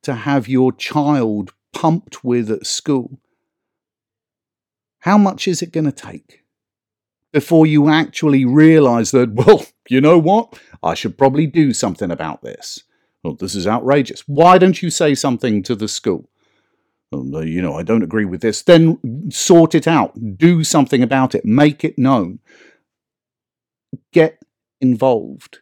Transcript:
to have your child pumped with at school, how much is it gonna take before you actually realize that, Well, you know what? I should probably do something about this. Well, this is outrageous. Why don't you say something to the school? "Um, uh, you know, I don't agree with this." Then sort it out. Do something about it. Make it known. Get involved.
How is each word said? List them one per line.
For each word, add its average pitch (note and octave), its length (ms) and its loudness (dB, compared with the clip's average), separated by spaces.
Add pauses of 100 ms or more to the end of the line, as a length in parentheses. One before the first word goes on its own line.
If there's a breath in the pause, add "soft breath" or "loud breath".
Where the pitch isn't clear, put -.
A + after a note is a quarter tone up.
to C#3 120 -6
have C3+ 340 -4
your B2+ 220 2
child B2 840 -4 (220)
pumped - 480 -4
with A#2+ 260 -4
at - 160 -6
school, C3 540 -6 (1800)
how G3 180 2
much G3 280 0
is F3+ 160 -4
it E3+ 100 -14
gonna D#3 200 -2
take - 520 -20 (880)
before D#3+ 340 4
you D3+ 220 2
actually D3+ 560 0
realize C3+ 640 4
that, B2 240 0
Well, C#3 320 4 (240)
you B2+ 100 2
know D#3+ 180 4
what? F#3 400 -2 (240 soft breath)
I - 120 -2
should - 240 -8
probably C#3 280 2
do C#3+ 260 0
something G2 380 -6
about D#2+ 320 -10
this. - 400 -18 (400)
Well, D#2+ 120 -10
this F#2 200 -10
is F#2+ 120 -6
outrageous. B2 600 -2
Why E3+ 300 4
don't F#3 260 2
you E3+ 80 -4
say D3+ 240 0
something A#2+ 500 -4
to A#2+ 100 -4
the G#2 140 -8
school? - 420 -6 (840)
"Um, C2+ 220 -10
uh, D#2 60 -8
you D#2+ 200 -6
know, E2+ 140 -6
I E2 80 -10
don't A2 200 0
agree G#2 220 -4
with F2+ 160 -8
this." A2 220 -4
Then D#3+ 680 2
sort E3+ 440 4
it D3 120 0
out. A2 520 -4
Do E3 260 2
something C3+ 380 0
about C3 320 -2
it. G2+ 100 -4
Make C#3+ 400 2
it - 140 -6
known. B2 400 -2 (1700 soft breath)
Get D#3+ 300 0 (380)
involved. B2 800 -2